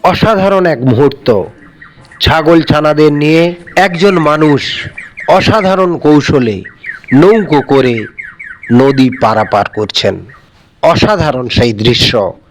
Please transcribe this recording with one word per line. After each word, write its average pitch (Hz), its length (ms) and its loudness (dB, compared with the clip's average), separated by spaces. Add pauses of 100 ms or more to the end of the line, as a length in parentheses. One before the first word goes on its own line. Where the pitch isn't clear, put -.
অসাধারণ 190 600 2
এক 151 140 0
মুহূর্ত। 123 640 0 (760)
ছাগল 160 400 2
ছানাদের 151 520 2
নিয়ে 160 420 0 (200)
একজন 180 440 0
মানুষ 151 420 2 (680)
অসাধারণ 185 720 0
কৌশলে 131 640 0 (500)
নৌকো 170 480 2
করে 127 440 0 (680)
নদী 131 360 4 (120)
পারাপার 107 480 0
করছেন। 104 460 -4 (680)
অসাধারণ 156 680 0
সেই 120 260 0
দৃশ্য 107 600 -2 (180)